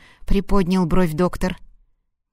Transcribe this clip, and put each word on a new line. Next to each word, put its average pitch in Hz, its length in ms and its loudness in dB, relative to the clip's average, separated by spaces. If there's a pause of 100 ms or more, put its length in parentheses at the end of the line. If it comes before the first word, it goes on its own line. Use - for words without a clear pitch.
(260)
приподнял 190 600 2
бровь 160 260 2
доктор. 180 460 -4 (760)